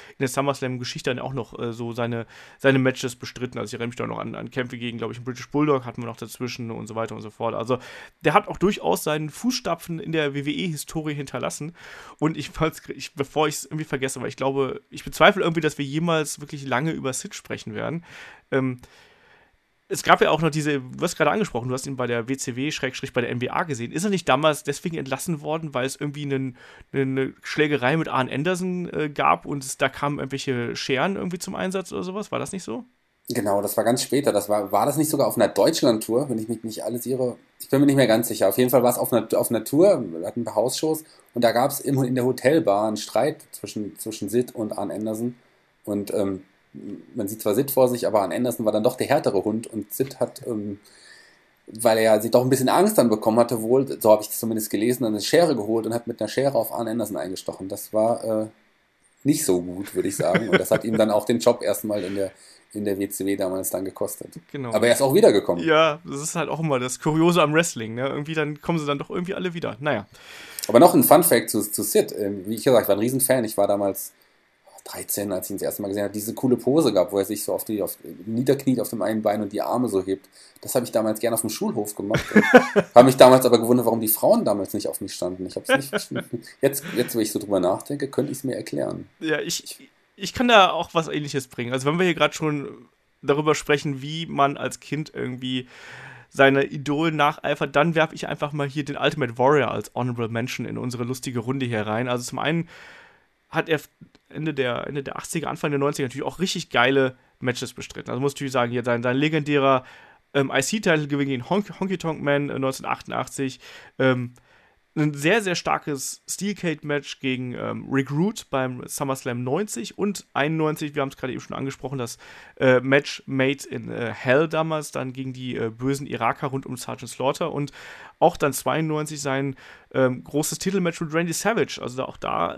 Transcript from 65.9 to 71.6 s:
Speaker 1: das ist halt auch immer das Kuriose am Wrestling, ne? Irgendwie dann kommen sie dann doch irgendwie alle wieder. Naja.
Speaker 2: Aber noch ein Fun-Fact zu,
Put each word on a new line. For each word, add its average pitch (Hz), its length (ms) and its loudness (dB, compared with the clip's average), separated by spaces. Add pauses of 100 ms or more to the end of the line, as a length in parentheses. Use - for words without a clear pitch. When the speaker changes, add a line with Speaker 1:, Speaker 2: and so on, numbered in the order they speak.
Speaker 1:
das 139 160 -8
ist 156 140 -6
halt 147 140 -2
auch 147 100 -4
immer 151 180 0
das 123 220 -4
Kuriose 165 420 4
am 147 100 4
Wrestling, 120 440 0
ne? 131 120 -4
Irgendwie 143 280 -6
dann 151 260 -2
kommen 170 160 0
sie 151 80 -2
dann 143 140 -2
doch 147 100 -10
irgendwie 180 240 -6
alle 180 220 -6
wieder. 113 240 -6
Naja. 131 260 -2 (640)
Speaker 2:
Aber 113 120 6
noch 165 140 10
ein 139 100 6
Fun-Fact 143 460 6
zu, 104 140 0